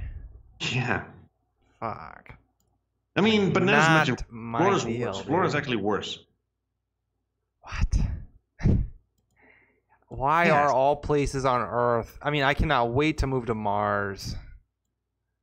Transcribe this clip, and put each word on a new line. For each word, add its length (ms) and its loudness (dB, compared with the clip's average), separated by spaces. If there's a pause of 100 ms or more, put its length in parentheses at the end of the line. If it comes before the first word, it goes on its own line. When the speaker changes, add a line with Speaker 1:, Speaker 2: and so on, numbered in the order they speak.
(600)
Speaker 1:
Yeah. 440 -2 (760)
Speaker 2:
Fuck. 540 -12 (840)
Speaker 1:
I 60 2
mean, 320 2
but 100 2
not 120 4
as 140 6
much 200 4
in 60 0
Speaker 2:
Not 160 -12
my 280 -8
Speaker 1:
Florida's 260 2
Speaker 2:
deal, 260 -4
Speaker 1:
worse. 100 -6
Florida's 320 0
Speaker 2:
dude. 80 0
Speaker 1:
actually 160 -4
worse. 420 -4 (1400)
Speaker 2:
What? 360 -2 (640)
<laughs> 160 4 (1300)
Why 380 2
Speaker 1:
Yes. 80 6
Speaker 2:
are 180 4
all 240 2
places 500 -2
on 160 2
Earth, 600 -2
I 100 -2
mean, 120 0
I 120 4
cannot 360 2
wait 280 0
to 80 0
move 200 -2
to 60 -2
Mars. 840 -2 (1080)